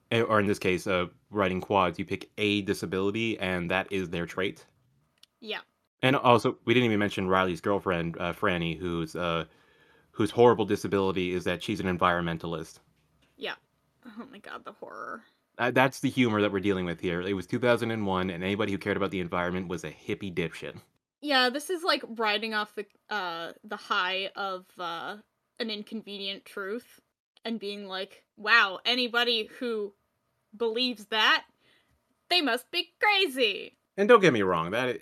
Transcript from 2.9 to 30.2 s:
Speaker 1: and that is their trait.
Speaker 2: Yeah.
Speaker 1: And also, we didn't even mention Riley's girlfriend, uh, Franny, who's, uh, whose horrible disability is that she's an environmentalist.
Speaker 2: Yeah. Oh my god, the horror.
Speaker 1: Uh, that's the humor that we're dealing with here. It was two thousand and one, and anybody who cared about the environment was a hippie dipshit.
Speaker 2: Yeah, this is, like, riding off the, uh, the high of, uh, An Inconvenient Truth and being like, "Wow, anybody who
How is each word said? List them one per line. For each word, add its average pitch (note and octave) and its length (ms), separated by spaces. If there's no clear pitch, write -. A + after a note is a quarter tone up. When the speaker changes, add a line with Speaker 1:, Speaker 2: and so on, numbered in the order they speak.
Speaker 1:
and F2+ 320
that F#2 200
is F#2 180
their E2+ 160
trait. F#2 400
Speaker 2:
Yeah. G#3 180
Speaker 1:
And C3 140
also, B2 500
we A#2 80
didn't B2 120
even G#2+ 140
mention G2 280
Riley's F#2 340
girlfriend, F2 580
uh, F2 140
Franny, E2+ 440
who's, E2+ 380
uh, E2 300
whose G#2+ 200
horrible A#2 340
disability F#2+ 680
is F2+ 100
that F2 180
she's G2+ 180
an F#2 180
environmentalist. E2+ 840
Speaker 2:
Yeah. F#3+ 180
Oh A3+ 260
my G3+ 80
god, - 260
the - 80
horror. A#2 500
Speaker 1:
Uh, A#2+ 140
that's C3 280
the C3+ 100
humor A2+ 320
that G#2 120
we're G2 80
dealing F#2 240
with E2+ 160
here. F2 200
It F#2+ 120
was F#2 120
two A#2+ 140
thousand A#2 320
and A2 140
one, F#2 240
and F2 140
anybody G2+ 280
who G2 60
cared G2 200
about F#2+ 140
the F#2+ 80
environment F2+ 480
was F2 160
a D#2 80
hippie G2 420
dipshit. E2 420
Speaker 2:
Yeah, C4 280
this C#4+ 200
is, F4 140
like, E4 180
riding A3 380
off G#3 220
the, G#3 100
uh, E3+ 420
the G#3 100
high F#3+ 640
of, F#3+ 280
uh, E3+ 380
An A3+ 100
Inconvenient G3+ 760
Truth G#3 560
and A#3 160
being G3+ 300
like, F#3+ 340
"Wow, G#3 480
anybody A#3+ 640
who G#3+ 340